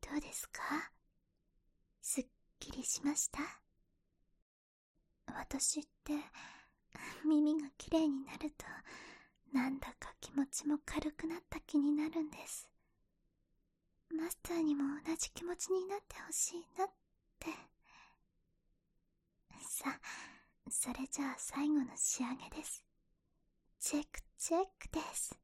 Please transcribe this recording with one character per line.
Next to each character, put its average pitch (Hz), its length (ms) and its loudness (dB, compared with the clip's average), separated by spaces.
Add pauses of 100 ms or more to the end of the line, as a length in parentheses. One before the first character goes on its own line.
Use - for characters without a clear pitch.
(100)
ど 285 60 0
う 302 40 2
で - 120 -10
す - 160 -6
か？ - 140 -8 (1400)
す - 220 0
っ - 40 -2 (320)
き - 140 -10
り 262 100 -8
し - 220 -2
ま 294 100 6
し - 160 2
た？ - 100 -4 (1900)
私 - 540 0
っ - 20 -6 (220)
て、 302 100 0 (1080)
耳 302 360 8
が 285 160 -4
綺 - 140 -8
麗 320 180 6
に 269 160 2
な - 140 -12
る 311 140 -2
と、 - 120 -14 (880)
な 262 160 4
ん 269 100 -2
だ 262 100 -8 (100)
か - 240 -12
気 - 120 -12
持 277 120 4
ち - 200 -4
も 294 200 4
軽 302 260 0
く - 140 -6
な 330 100 0
っ 359 40 -8 (100)
た 330 100 -4
気 - 180 0
に 285 140 6
な 302 160 4
る 320 140 0
ん 302 80 -2
で - 160 -14
す。 - 240 -10 (1400)
マ 330 220 0
ス - 120 -6
タ 349 120 -2
ー 330 80 4
に 302 120 6
も 285 100 2 (200)
同 320 120 0
じ - 160 -2
気 - 120 -10
持 349 120 -2
ち - 100 -4
に 370 200 2
な 392 100 -2
っ - 20 -2 (100)
て - 80 -12 (100)
ほ 320 60 -8
し - 240 0
い 339 100 -8 (120)
な 370 80 4
っ - 20 -4 (500)
て。 - 120 -4 (2250)
さ、 - 320 -2 (680)
そ - 240 0
れ 269 160 -4
じ - 120 -2
ゃ 277 100 2
あ - 40 -6
最 - 320 0
後 302 120 6
の 254 60 2 (100)
仕 - 280 2
上 247 120 0
げ - 200 -12
で 311 80 -8
す。 - 180 -8 (960)
チ - 200 0
ェ - 20 4
ッ 294 100 -4
ク、 - 100 -10 (180)
チ - 160 2
ェ 339 60 6
ッ - 20 4 (160)
ク - 120 -12
で 320 100 0 (140)
す。 - 300 -4